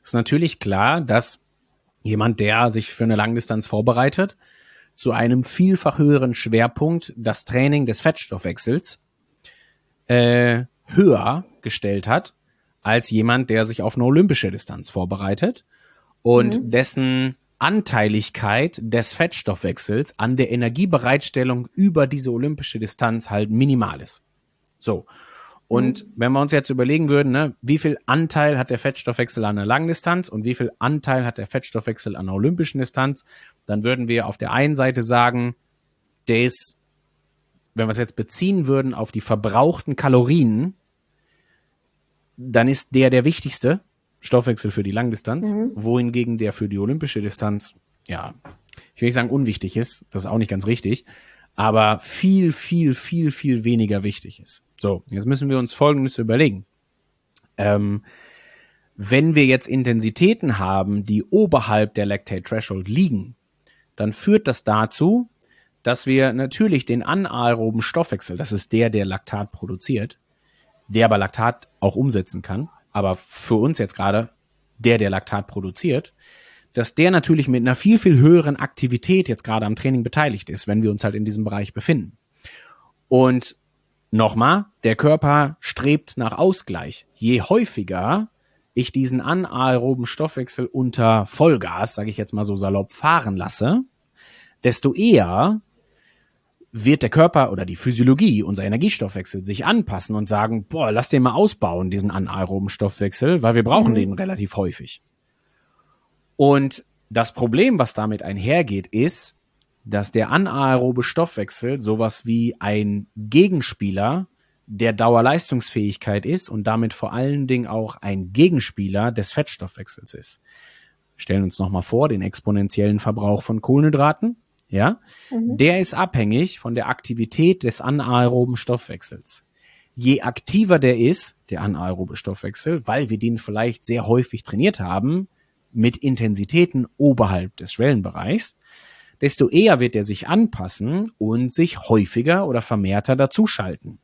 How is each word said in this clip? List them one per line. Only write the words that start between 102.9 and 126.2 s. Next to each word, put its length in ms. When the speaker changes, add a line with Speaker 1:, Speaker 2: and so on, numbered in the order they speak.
Speaker 1:
weil 100
wir 100
brauchen 280
Speaker 2:
Mhm. 60
Speaker 1:
den 160
relativ 440
häufig." 460
Und 480
das 240
Problem, 420
was 160
damit 300
einhergeht, 640
ist, 480
dass 260
der 200
anaerobe 720
Stoffwechsel 760
sowas 460
wie 340
ein 460
Gegenspieler 1120
der 280
Dauerleistungsfähigkeit 1300
ist 240
und 140
damit 300
vor 200
allen 320
Dingen 220
auch 300
ein 360
Gegenspieler 760
des 200
Fettstoffwechsels 840
ist. 260
Stellen 260
uns 160
nochmal 240
vor, 260
den 140
exponentiellen 760
Verbrauch 440
von 180
Kohlenhydraten, 760
ja? 320
Speaker 2:
Mhm. 280
Speaker 1:
Der 220
ist 140
abhängig 640